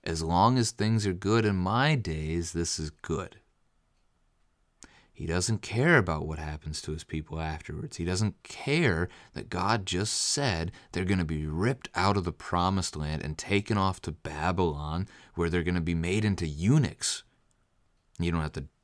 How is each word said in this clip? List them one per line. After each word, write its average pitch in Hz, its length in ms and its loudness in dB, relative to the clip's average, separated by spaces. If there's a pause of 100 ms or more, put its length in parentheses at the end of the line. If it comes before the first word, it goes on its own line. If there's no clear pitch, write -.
"As 82 200 -2
long 95 340 6
as 113 140 2
things 107 340 2
are 95 80 2
good 107 320 2
in 101 120 4
my 113 380 2
days, 80 580 -2
this 85 260 -2
is 76 120 -4
good." - 500 -6 (1700)
He - 140 -10
doesn't 90 380 0
care 139 340 4
about 80 300 2
what 78 100 -6
happens 76 460 -8
to 76 80 -6
his 78 120 -8
people 80 380 -8
afterwards. - 560 -8
He 85 80 -2
doesn't 92 380 0
care 127 680 0 (240)
that - 160 -10
God 95 360 0
just 95 280 -2
said 90 580 0 (200)
they're 92 120 -4
gonna 90 220 2
be 78 200 -2
ripped 95 500 -2
out 98 200 4
of 98 80 2
the 85 80 -2
promised 90 640 -2
land 76 280 -4
and 78 120 -6
taken 101 440 0
off 95 220 2
to 85 100 -6
Babylon, 78 960 -2 (260)
where 85 160 0
they're 85 140 2
gonna 87 180 2
be 85 140 0
made 90 280 0
into 92 240 0
eunuchs. 95 760 2 (960)
You 87 120 0
don't 82 120 0
have 76 100 -4
to 71 160 -10 (140)